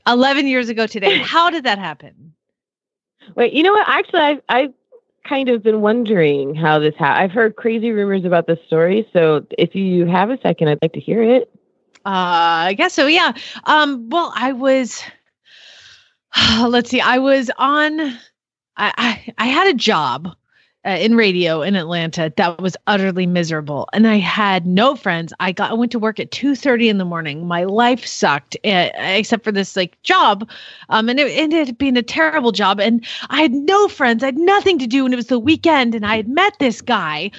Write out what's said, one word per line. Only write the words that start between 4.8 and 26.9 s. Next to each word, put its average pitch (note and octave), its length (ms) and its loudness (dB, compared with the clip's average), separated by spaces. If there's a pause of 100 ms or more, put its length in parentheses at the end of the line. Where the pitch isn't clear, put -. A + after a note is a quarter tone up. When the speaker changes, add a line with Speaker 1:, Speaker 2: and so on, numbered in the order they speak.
Speaker 2:
kind C4+ 220 -2
of A#3 120 0
been G#3+ 200 2
wondering F3 760 0
how D#3 240 2
this D3+ 180 0
ha-, D3 200 2
I've F3+ 140 0
heard A3 260 0
crazy A3+ 340 -2
rumors G3+ 320 -2
about F3 240 0
this E3 180 -2
story. F3+ 460 0
So D#3 340 2 (120)
if - 180 0
you F3+ 300 0
have F#3 240 0
a B3+ 100 -4
second, E3 300 0
I'd D3 120 0
like D#3+ 120 -2
to C#3+ 80 -10
hear A3 200 -2
it. A#3+ 300 2 (540)
Speaker 1:
Uh, F3 680 0
I G3 60 -4
guess F4 160 0
so. C#4 140 2
Yeah. D#4 260 2 (320)
Um, C#4+ 440 2
well, E4 280 -2
I B3+ 160 -2
was, C4 500 0 (1300)
<sighs> A3+ 280 2
let's A#3+ 280 0
see, B3 120 0
I A3+ 160 2
was C4+ 400 2
on, D4+ 420 0
I, C4 180 -6 (600)
I, A3+ 600 -4
I A3+ 100 -2
had D#4+ 200 2
a F#4 60 2
job, E3 600 -2 (520)
uh, G3 60 -4
in G#3+ 260 2
radio F3+ 440 2
in G3 140 0
Atlanta E3 600 -4
that F3 240 0
was F#3 240 -4
utterly F#3+ 400 0
miserable. D#3 640 -4
And A3 160 4
I G#3+ 100 4
had F#3+ 480 0
no G#3 300 2
friends. E3 460 -6
I F#3 100 -2
got, G3 200 -4
I - 20 -6
went A#3 180 -2
to A#3+ 80 -4
work G#3+ 180 -4
at - 140 -8
two C#4 240 -2
thirty A#3+ 320 0
in G#3 100 2